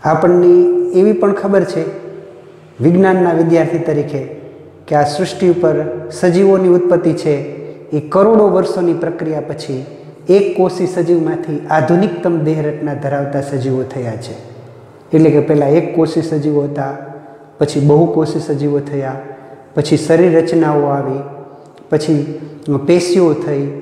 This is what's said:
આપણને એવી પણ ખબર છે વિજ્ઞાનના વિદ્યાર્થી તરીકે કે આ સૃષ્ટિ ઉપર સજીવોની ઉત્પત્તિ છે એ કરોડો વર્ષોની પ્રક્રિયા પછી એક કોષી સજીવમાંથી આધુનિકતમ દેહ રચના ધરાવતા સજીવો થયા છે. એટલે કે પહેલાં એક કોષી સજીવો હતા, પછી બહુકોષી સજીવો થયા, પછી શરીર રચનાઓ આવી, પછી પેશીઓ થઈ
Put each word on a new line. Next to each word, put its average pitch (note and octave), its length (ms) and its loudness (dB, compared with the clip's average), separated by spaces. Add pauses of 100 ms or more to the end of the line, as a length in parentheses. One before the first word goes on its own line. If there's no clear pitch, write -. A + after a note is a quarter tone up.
આપણને F3 420 4 (520)
એવી G#3 140 4
પણ G3 200 2
ખબર G3 320 0
છે D#3+ 200 -4 (960)
વિજ્ઞાનના F3+ 520 2
વિદ્યાર્થી E3 460 2
તરીકે D3 500 -4 (580)
કે - 80 -4
આ D3 100 4
સૃષ્ટિ F#3 440 -2
ઉપર E3 640 0
સજીવોની F#3 560 2
ઉત્પત્તિ F3 440 2
છે D3+ 220 -2 (560)
એ D3+ 100 -2
કરોડો G3+ 480 4
વર્ષોની F3+ 460 0
પ્રક્રિયા D#3+ 460 -4
પછી C#3 460 -10 (420)
એક G3 280 2
કોષી F3+ 300 0
સજીવમાંથી D#3+ 840 -2
આધુનિકતમ E3+ 680 2
દેહ D3+ 280 -2
રચના D3 280 -4
ધરાવતા C#3 460 -4
સજીવો C3 420 -4
થયા A#2+ 340 -8
છે. - 180 -12 (760)
એટલે D#3 180 6
કે D3 100 4
પહેલાં D3 280 2
એક E3 280 0
કોષી D#3+ 260 0
સજીવો D3 400 -2
હતા, C#3+ 340 -6 (600)
પછી D3 220 0
બહુકોષી D#3 600 2
સજીવો C#3+ 400 -2
થયા, C#3 340 -6 (600)
પછી D3 220 0
શરીર E3 420 4
રચનાઓ D#3+ 440 2
આવી, C#3 380 -2 (680)
પછી D3+ 500 -2 (460)
પેશીઓ F3 460 4
થઈ C#3+ 340 -4 (160)